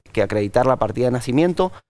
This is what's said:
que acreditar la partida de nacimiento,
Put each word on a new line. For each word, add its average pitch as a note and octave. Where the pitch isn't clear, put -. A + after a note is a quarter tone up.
que G#2+
acreditar G#2
la C3
partida G#2+
de B2
nacimiento, D#3